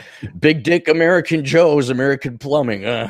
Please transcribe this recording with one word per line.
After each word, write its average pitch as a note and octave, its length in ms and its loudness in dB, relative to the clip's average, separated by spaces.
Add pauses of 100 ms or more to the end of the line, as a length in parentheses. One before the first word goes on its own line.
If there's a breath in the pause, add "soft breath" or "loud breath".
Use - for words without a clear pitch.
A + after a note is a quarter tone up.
(160 loud breath)
<laughs> G#2 240 -16
Big D3+ 240 2
Dick E3+ 240 0
American E3 560 2
Joe's D3 460 2
American C3 480 -2
Plumbing. C3 460 -2
Uh, A2+ 240 -4